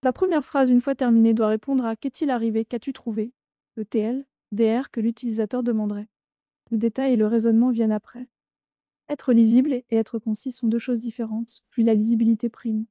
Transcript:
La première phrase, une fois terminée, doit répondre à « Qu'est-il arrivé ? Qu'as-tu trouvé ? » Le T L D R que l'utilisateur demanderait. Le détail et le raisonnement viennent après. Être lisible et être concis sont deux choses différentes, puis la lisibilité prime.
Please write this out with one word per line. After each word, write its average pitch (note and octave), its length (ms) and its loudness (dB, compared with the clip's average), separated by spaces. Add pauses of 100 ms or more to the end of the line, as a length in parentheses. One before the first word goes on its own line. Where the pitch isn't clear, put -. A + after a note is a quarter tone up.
La B3+ 100 0
première E4+ 320 -2
phrase, C4+ 240 0
une B3 140 4
fois C4+ 120 -4
terminée, A3+ 380 4
doit A3 160 0
répondre A#3 380 -2
à « A3+ 100 -6
Qu'est-il C#4+ 320 -6
arrivé ? A3+ 380 -2
Qu'as-tu B3 260 -8
trouvé ? » A3 400 -6 (440)
Le G#3+ 100 -8
T A3+ 140 -2
L B3 260 -4 (260)
D A3 260 0
R C#4 120 -6
que A#3+ 100 -6
l'utilisateur A3+ 640 -4
demanderait. G#3+ 480 -4 (600)
Le A#3 60 -2
détail A#3+ 380 0
et - 20 2
le G#3+ 100 2
raisonnement A3+ 440 2
viennent A3 220 0
après. A#3+ 360 -8 (800)
Être C#4 240 -2
lisible A#3 400 6
et B3 180 -6
être A3+ 280 -2
concis A3 340 -6
sont - 160 -4
deux A3+ 100 0
choses A#3+ 220 -4
différentes, A3+ 680 -8
puis A#3 120 -2
la A3 120 4
lisibilité A3+ 560 2
prime. A3 400 -6